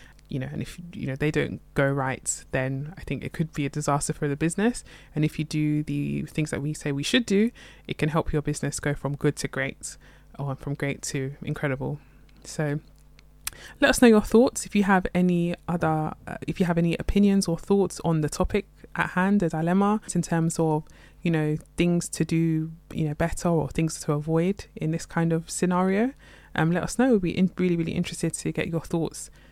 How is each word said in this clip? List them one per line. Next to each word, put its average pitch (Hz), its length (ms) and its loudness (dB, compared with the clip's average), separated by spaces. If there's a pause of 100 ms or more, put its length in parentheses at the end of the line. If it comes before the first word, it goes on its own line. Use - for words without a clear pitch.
(280)
You - 120 -6
know, 131 120 -6
and - 100 -6
if, - 160 -12 (140)
you - 160 -8
know, 135 80 -4
they 147 160 0
don't 147 300 -2 (120)
go 139 160 2
right, 135 600 -4
then 135 460 -4
I - 60 -16
think - 200 -6
it - 80 -8
could - 220 -4
be 147 120 -2
a 139 40 -4
disaster 147 420 -2
for 156 160 -4
the 143 80 -2
business. 196 480 0 (320)
And 147 80 0
if 156 160 -2
you 156 60 -4
do 151 380 0
the 143 400 -4
things 151 280 -4
that - 100 -4
we 147 120 -4
say 151 180 -6
we 139 120 -4
should 247 220 0
do, 208 260 2 (360)
it - 100 -8
can 156 120 0
help 156 240 0
your 151 80 0
business 147 400 -6
go 143 120 -2
from 139 220 -6
good 143 220 0
to - 100 -6
great, - 480 -8 (420)
or 139 180 -4
from 143 180 -8
great - 280 -6
to 139 400 -6
incredible. 139 580 -4 (460)
So 151 340 -2 (1040)
let 285 80 8
us 254 120 2
know 247 60 12
your 214 140 10
thoughts. - 440 4
If - 80 -8
you 208 100 4
have 185 300 4
any 175 400 2 (140)
other, 160 460 0 (120)
uh, - 120 -10 (100)
if 165 140 0
you 185 40 2
have 170 120 0
any 170 200 2
opinions 196 500 4
or 165 100 0
thoughts 196 480 2
on 165 160 2
the 147 80 0
topic 196 360 0 (300)
at 165 140 -2
hand, 196 320 2
the 170 80 2
dilemma, 196 500 2 (160)
in 175 60 2
terms 165 360 0
of, 156 280 2 (380)
you 175 80 0
know, 156 260 0 (180)
things 175 340 2
to - 140 -2
do, 160 480 0 (220)
you 160 120 -2
know, 151 100 -4
better 170 340 -2
or 160 180 2
things 160 340 -2
to 156 120 -2
avoid 160 540 0 (100)
in 156 140 -2
this 160 140 -6
kind 165 280 0
of 165 160 -2
scenario, 190 640 2 (420)
um, 160 160 2
let 175 120 0
us - 140 -6
know. 254 160 4
We'd 208 80 4
be 175 160 -2
in-, 185 200 4
really, 180 180 2
really 165 160 -2
interested 170 420 -2
to - 200 -4
get - 140 -4
your 165 140 -4
thoughts. - 480 -4 (220)